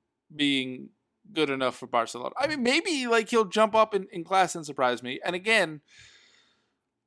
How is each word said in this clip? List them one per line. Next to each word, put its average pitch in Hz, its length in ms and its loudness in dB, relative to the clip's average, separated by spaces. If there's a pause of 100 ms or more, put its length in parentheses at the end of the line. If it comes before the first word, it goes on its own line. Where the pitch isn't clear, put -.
(340)
being 135 560 -2 (440)
good 151 160 2
enough 131 260 0
for 123 120 -14
Barcelona. 120 520 -2
I 277 80 0
mean, 302 160 -4
maybe, 277 440 0
like, 233 220 2
he'll 226 160 2
jump 214 300 2
up 214 180 4
in, 190 180 -2
in 175 120 -10
class 185 320 2
and 160 100 -10
surprise 127 380 0
me. 127 200 -8
And 170 120 -2
again, 180 460 0 (1300)